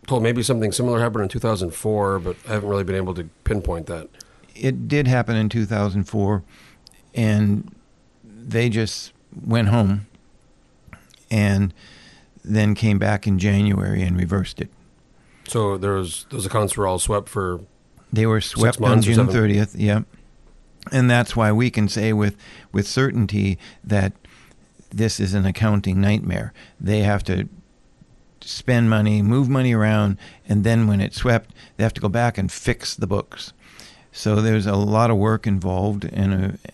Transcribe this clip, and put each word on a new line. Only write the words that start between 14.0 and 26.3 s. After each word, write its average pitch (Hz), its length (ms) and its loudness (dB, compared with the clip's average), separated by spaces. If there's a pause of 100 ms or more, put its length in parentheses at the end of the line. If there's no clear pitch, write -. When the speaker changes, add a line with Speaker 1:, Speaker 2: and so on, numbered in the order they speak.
Speaker 2:
and 90 140 0
reversed 90 440 -2
it. - 80 -10 (800)
Speaker 1:
So 104 300 -2
there 98 160 -2
was, 92 360 -6
those - 160 -8
accounts 101 320 -2
were 101 100 0
all 92 100 0
swept 101 300 -2
for 92 320 -4 (540)
Speaker 2:
They 110 120 2
were 110 140 2
Speaker 1:
six - 200 -6
Speaker 2:
swept 113 180 4
on 107 120 2
Speaker 1:
months 117 160 6
or 101 40 2
Speaker 2:
June 117 60 4
Speaker 1:
seven 110 180 4
Speaker 2:
thirtieth, 107 420 2
yep. 104 300 0 (840)
And 127 200 4
that's 120 240 2
why 110 160 4
we 117 180 2
can 104 200 0
say 110 240 0
with, 104 240 0 (340)
with 101 160 0
certainty 101 720 0 (260)
that 98 300 0 (760)
this 110 300 -2
is 98 140 0
an 98 120 2
accounting 98 540 0
nightmare. 98 540 0 (260)